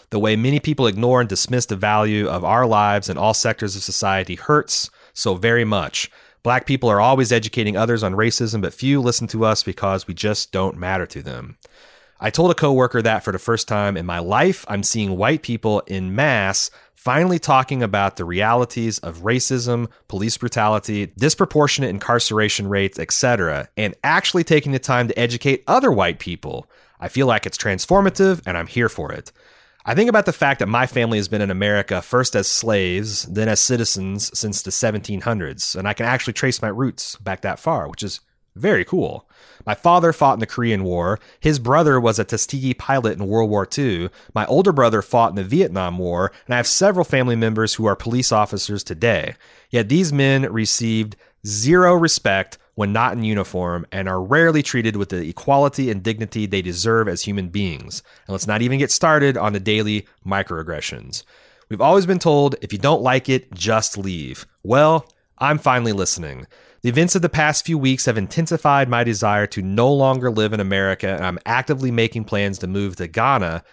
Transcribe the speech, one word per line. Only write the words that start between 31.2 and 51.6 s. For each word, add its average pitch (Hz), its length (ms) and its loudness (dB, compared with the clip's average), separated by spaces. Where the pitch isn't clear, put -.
been 104 160 -2
in 98 80 -2
America 101 500 0
first 123 340 0
as 101 120 0
slaves, 104 800 -2
then 107 240 -2
as 107 100 2
citizens 101 720 -2
since - 300 -6
the 95 80 -10
seventeen 107 500 -4
hundreds, 104 540 -4
and 98 120 -6
I 104 60 0
can 117 140 -4
actually 123 260 -2
trace 131 260 0
my 113 100 -4
roots 113 480 -6
back 95 240 -8
that 95 180 -6
far, 127 280 -4
which - 140 -12
is 98 200 -10
very 147 300 0
cool. - 440 -4
My 107 80 -2
father 170 400 4
fought 135 220 4
in 107 40 -4
the 113 60 -4
Korean 110 400 0
War. 90 340 0
His 151 180 2
brother 139 400 4
was 113 200 2
a 107 40 0
Tuskegee 131 500 -2
pilot 117 440 -2
in 98 100 -4
World 110 220 2
War 101 160 2
Two. 95 440 -2
My 107 120 0
older 185 260 4
brother 117 300 4
fought 113 300 2
in 92 40 -6
the 98 80 -2
Vietnam 92 540 0
War, 90 340 -2
and 123 80 -4
I 123 40 2
have 117 100 0
several 185 360 2
family 127 320 0
members 110 380 0
who 110 120 -2
are 101 120 2
police 120 340 -2
officers 104 500 0
today. 82 540 -2
Yet 113 180 0
these 160 240 2
men 135 380 2
received 110 640 -2
zero 151 500 4